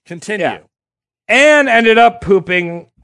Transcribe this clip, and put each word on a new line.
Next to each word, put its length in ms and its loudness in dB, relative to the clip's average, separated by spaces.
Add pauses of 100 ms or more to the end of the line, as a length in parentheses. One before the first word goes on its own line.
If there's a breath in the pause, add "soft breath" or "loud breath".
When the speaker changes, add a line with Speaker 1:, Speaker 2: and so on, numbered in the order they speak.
Speaker 1:
Continue. 420 -8
Speaker 2:
yeah. 120 -6 (720)
Anne 400 2
ended 300 2
up 220 2
pooping 680 -4 (160)